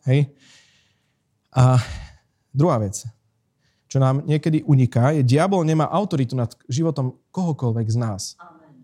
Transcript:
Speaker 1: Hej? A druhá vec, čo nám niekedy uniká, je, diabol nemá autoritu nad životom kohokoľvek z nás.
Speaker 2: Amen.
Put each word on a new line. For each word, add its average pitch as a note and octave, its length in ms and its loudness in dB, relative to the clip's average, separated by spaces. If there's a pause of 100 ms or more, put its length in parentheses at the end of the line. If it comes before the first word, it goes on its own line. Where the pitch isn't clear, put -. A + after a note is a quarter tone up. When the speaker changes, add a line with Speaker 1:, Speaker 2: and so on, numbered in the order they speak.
Speaker 1:
Hej? C#3 240 2 (1200)
A B2+ 320 4 (720)
druhá C#3 240 2
vec, G2+ 240 -6 (880)
čo C#3 80 0
nám C3+ 240 0
niekedy D#3 400 -2
uniká, C3 480 2
je, D#3 80 0
diabol D#3 480 2
nemá D#3 160 2
autoritu D#3+ 480 -2
nad B2 160 -4 (160)
životom C#3+ 480 -2 (160)
kohokoľvek B2+ 640 -4
z A2+ 80 0
nás. G#2+ 220 -6 (180)
Speaker 2:
Amen. - 320 -20 (120)